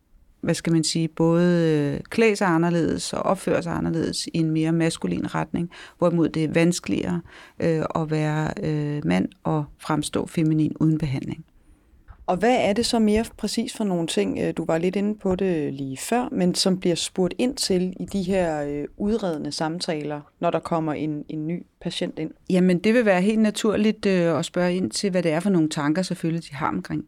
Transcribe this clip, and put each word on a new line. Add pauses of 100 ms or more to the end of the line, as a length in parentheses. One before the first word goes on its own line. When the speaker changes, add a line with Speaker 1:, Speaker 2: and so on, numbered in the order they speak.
(400)
Speaker 1:
hvad
skal
man
sige,
både,
øh,
klæde
sig
anderledes
og
opføre
sig
anderledes
i
en
mere
maskulin
retning, (280)
hvorimod
det
er
vanskeligere, (400)
øh, (120)
at
være, (120)
øh,
mand (140)
og (140)
fremstå
feminin
uden
behandling. (840)
Speaker 2:
Og
hvad
er
det
så
mere (120)
præcis
for
nogle
ting,
øh,
du
var
lidt
inde
på
det
lige
før,
men
som
bliver
spurgt
ind
til
i
de
her,
øh, (120)
udredende
samtaler, (200)
når
der
kommer
en,
en
ny (180)
patient
ind? (200)
Speaker 1:
Jamen,
det
vil
være
helt
naturligt,
øh,
at
spørge
ind
til,
hvad
det
er
for
nogle
tanker,
selvfølgelig,
de
har
omkring